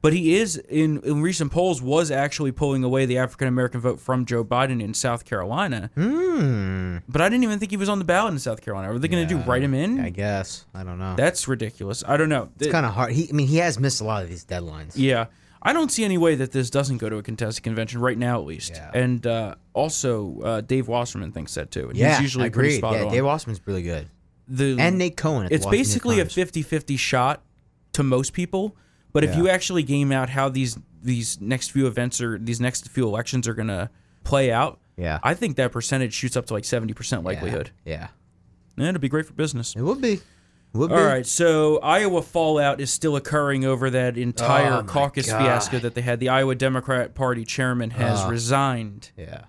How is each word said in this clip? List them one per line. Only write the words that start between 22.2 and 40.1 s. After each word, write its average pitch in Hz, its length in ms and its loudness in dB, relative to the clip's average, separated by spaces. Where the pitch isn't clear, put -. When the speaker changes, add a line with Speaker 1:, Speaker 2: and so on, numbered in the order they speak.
Speaker 1:
usually 127 240 0
Speaker 2:
I - 40 0
Speaker 1:
pretty 127 200 2
Speaker 2:
agree. 135 80 2
Speaker 1:
spot 110 160 0
Speaker 2:
Yeah, 104 120 0
Speaker 1:
on. 104 60 -2
Speaker 2:
Dave 127 120 2
Wasserman's 139 420 -2
really 95 160 -4
good. 80 260 -6
Speaker 1:
The, 131 320 0
Speaker 2:
And 180 200 4
Nate 180 180 0
Cohen 143 280 0
at 87 40 -4
the 156 80 4
Speaker 1:
it's 156 80 2
Speaker 2:
Washington 202 200 4
Speaker 1:
basically 233 340 2
Speaker 2:
Times. 170 120 0
Speaker 1:
a - 40 -10
fifty 180 280 -2
fifty 143 340 -2
shot 127 460 2
to 143 100 2
most 131 280 2
people. 190 440 -4
But 151 120 4
if - 60 2
Speaker 2:
Yeah. 147 80 2
Speaker 1:
you 175 100 6
actually 185 340 2
game 139 300 2
out 131 180 0
how 135 180 0
these, 127 300 -2
these 120 380 -2
next 120 320 -4
few 135 160 2
events 123 320 -2
or 113 180 -4
these 117 220 -4
next 123 280 -2
few 131 180 0
elections 117 420 -2
are 113 60 -4
gonna 107 360 -4
play 135 300 2
out, 127 260 0
Speaker 2:
Yeah. 82 280 -2
Speaker 1:
I 143 100 2
think 180 220 -2
that 127 160 0
percentage 123 420 -2
shoots 123 220 -4
up 120 100 -2
to, 110 80 -6
like, 101 100 -4
seventy 113 300 -2
percent 117 280 -6
Speaker 2:
Yeah. 87 60 -6
Speaker 1:
likelihood. 92 420 -4
Speaker 2:
Yeah. 80 240 -8
Speaker 1:
And 147 100 0
it'd 175 140 -2
be 131 80 -2
great 151 180 -2
for - 60 -20
business. 135 440 -4
Speaker 2:
It 113 60 -4
would 233 180 0
be. 220 200 2